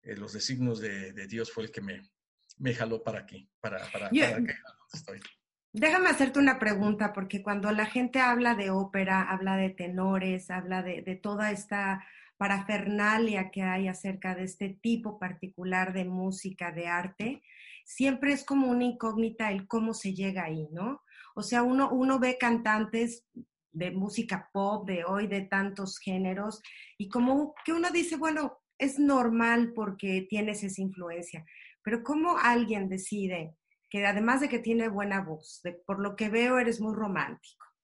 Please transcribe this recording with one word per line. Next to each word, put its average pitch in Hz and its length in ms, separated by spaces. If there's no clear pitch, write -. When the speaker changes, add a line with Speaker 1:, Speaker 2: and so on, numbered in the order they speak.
Speaker 1:
eh, 107 140
los 101 160
designios 120 480
de, 98 320
de 98 140
Dios 113 240
fue 110 140
el 110 80
que 113 80
me, 98 280
me 131 140
jaló 113 300
para 107 180
aquí, - 300
para, 98 180
para, 101 220
Speaker 2:
Yo 294 140
Speaker 1:
para 113 100
acá, 240 180
donde - 0
estoy. - 280
Speaker 2:
Déjame 320 360
hacerte 269 300
una 269 220
pregunta, 208 520
porque 190 300
cuando 202 300
la 214 140
gente 254 340
habla 240 340
de 196 160
ópera, 190 520
habla 190 340
de 190 140
tenores, 185 800
habla 185 340
de, 180 180
de 185 140
toda 208 340
esta 196 540
parafernalia 208 1120
que 190 120
hay 185 260
acerca 190 460
de 180 100
este 190 240
tipo 226 380
particular 185 760
de 185 120
música, 185 680
de 170 140
arte, 185 560
siempre 269 480
es 277 120
como 269 240
una 247 160
incógnita 226 680
el 196 160
cómo 226 280
se 190 200
llega 190 300
ahí, 160 280
¿no? 214 300
O 208 80
sea, 240 200
uno, 262 300
uno 262 260
ve 254 200
cantantes 226 840
de 175 200
música 196 600
pop 202 360
de 175 160
hoy, 196 220
de 196 160
tantos 196 560
géneros, 190 640
y 196 100
como 262 460
que 320 80
uno 339 180
dice, 339 260
bueno, 302 420
es 269 200
normal 233 760
porque 190 540
tienes 208 360
esa 190 180
influencia, 170 640
pero 233 200
¿cómo 311 360
alguien 220 500
decide 185 680
que 202 140
además 214 360
de 294 80
que 240 100
tiene 226 300
buena 202 340
voz, 156 420
de, 175 80
por 190 280
lo 202 160
que 214 120
veo 240 300
eres 233 220
muy 214 140
romántico 175 720